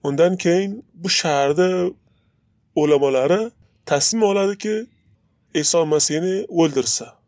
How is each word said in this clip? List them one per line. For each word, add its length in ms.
Undan 340
keyin 340
bu 180
shaharda 580
ulamolari 640
tasmim 360
oladiki, 520
Iso 300
Masihni 500
o'ldirsa. 560